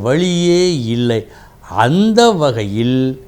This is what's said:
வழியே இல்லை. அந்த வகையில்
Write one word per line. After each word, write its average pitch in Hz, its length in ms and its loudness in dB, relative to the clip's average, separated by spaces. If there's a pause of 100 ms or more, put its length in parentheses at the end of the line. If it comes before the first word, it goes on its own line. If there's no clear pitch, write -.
வழியே 175 640 0 (240)
இல்லை. 117 320 -2 (580)
அந்த 196 420 2 (140)
வகையில் 117 640 -2 (300)